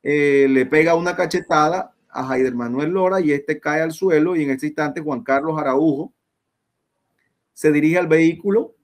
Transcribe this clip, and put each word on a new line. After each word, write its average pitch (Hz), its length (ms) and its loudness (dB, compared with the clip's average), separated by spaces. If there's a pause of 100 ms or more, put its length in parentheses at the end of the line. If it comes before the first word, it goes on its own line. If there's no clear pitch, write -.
eh, 143 480 2
le 131 160 2
pega 156 300 2
una 175 200 -2
cachetada 170 760 -2 (160)
a 131 220 -8
Haider 127 240 0
Manuel 123 340 -4
Lora 185 320 0
y 151 100 0
este 147 280 -4
cae 151 240 -2
al 160 80 -4
suelo 175 440 0
y 156 80 0
en 139 60 -2
ese 135 180 -4
instante 151 340 -6
Juan 139 200 -6
Carlos 143 380 -2
Araujo 147 540 -2 (1400)
se - 180 2
dirige 156 280 2
al 180 80 -2
vehículo 165 680 2 (100)